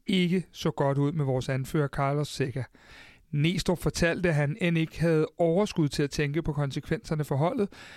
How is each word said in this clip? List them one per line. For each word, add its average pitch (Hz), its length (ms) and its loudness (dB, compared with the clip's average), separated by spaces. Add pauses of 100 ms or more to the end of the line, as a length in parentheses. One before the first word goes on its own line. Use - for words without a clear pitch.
ikke 180 440 2
så - 200 -2
godt 139 260 2
ud 143 140 2
med 156 140 -2
vores 131 240 -2
anfører 135 380 0
Carlos 143 400 -2
Seca. 131 360 -4 (680)
Næstrup 165 480 2
fortalte, 170 500 0
at 156 60 2
han 147 260 0
end 170 160 2
ikke 160 220 -2
havde 156 280 2 (100)
overskud 170 500 2
til 147 160 -2
at 143 80 -2
tænke 147 300 -2
på 156 120 -2
konsekvenserne 147 680 -2
for 147 120 -2
holdet, 196 340 0 (260)